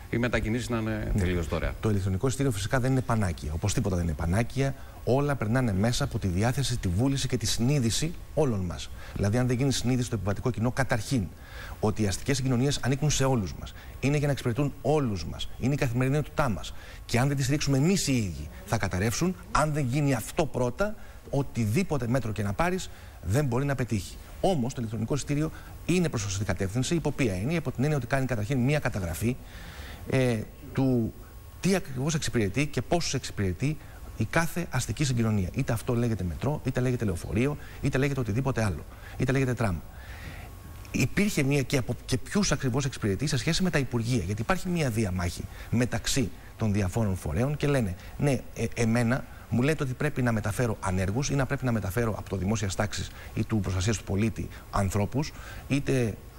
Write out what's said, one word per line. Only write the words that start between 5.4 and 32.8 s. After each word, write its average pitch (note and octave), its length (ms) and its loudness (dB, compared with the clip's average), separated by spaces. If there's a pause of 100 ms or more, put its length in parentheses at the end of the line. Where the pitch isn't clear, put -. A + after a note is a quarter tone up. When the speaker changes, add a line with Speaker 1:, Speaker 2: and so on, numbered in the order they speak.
Speaker 2:
μέσα A#2 320 2
από A#2+ 140 -4
τη - 80 -2
διάθεση, A2+ 520 2
τη G2+ 100 -2
βούληση C3 400 2
και B2+ 80 0
τη G#2+ 100 0
συνείδηση C3+ 680 2 (200)
όλων B2+ 260 2
μας. F2 300 -4 (240)
Δηλαδή, G2+ 240 2
αν B2+ 80 4
δεν B2 100 2
γίνει C3+ 160 2
συνείδηση B2 340 2
στο - 80 -4
επιβατικό G#2 360 0
κοινό, A#2 200 0
καταρχήν, A#2+ 560 0 (540)
ότι G#2+ 220 2
οι G#2 40 4
αστικές - 300 0
συγκοινωνίες C3 460 2
ανήκουν C#3 280 2
σε C3+ 140 2
όλους A2 360 2
μας. - 140 -12 (260)
Είναι C#3 160 2
για C#3+ 100 2
να C#3+ 60 4
εξυπηρετούν C3+ 400 0 (100)
όλους B2 420 2
μας. D2 240 -6 (120)
Είναι C#3 140 2
η - 20 0
καθημερινότητά C3+ 720 0
μας. - 260 -4 (320)
Και - 120 2
αν C3 100 4
δεν C#3+ 80 0
τις C3+ 80 0
στηρίξουμε C#3 320 2
εμείς E3 320 4
οι C3 80 4
ίδιοι, E2 320 -2 (180)
θα A2+ 120 0
καταρρεύσουν. G#2+ 580 2 (160)
Αν D3+ 200 4
δεν C#3+ 180 0
γίνει C#3 240 4
αυτό C3 320 0
πρώτα, C3 480 0 (360)
οτιδήποτε C3+ 800 0
μέτρο A#2 240 0
και A2 100 -2
να G2+ 100 0
πάρεις, F3+ 380 0 (320)
δεν A#2 220 2
μπορεί B2+ 200 2
να C#3+ 100 0
πετύχει. A#2 420 -2 (240)
Όμως, C#3+ 340 2
το - 60 -6
ηλεκτρονικό A2+ 340 -2
εισιτήριο D3 360 0 (360)
είναι E3+ 220 4
προς A#2+ 140 -2
σωστή G2+ 220 -2
κατεύθυνση. G2 500 0
Υπό D3+ 180 2
ποια A#2+ 220 2
έννοια; A#2+ 220 0
Υπό D#3 140 -2
την A#2+ 120 -2
έννοια D3 160 4
ότι A2+ 80 -4
κάνει C3+ 200 2
καταρχήν B2 320 0
μία C#3 200 4
καταγραφή G#2 580 0 (720)
ε, B2 300 4 (320)
του B2+ 400 2 (480)
τι F#3+ 140 2
ακριβώς D3 400 -2
εξυπηρετεί B2+ 520 2
και - 160 -2